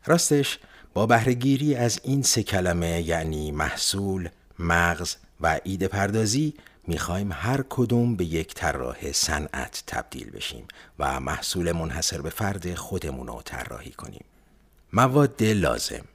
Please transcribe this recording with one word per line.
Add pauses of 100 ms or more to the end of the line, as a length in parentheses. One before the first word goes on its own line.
راستش، (360)
با
بهره‌گیری
از
این
سه
کلمه،
یعنی
محصول، (300)
مغز (240)
و
ایده
پردازی، (320)
می‌خوایم
هر
کدوم
به
یک
طراح
صنعت
تبدیل
بشیم (340)
و
محصول
منحصر
به
فرد
خودمون
رو
طراحی
کنیم. (680)
مواد
لازم. (100)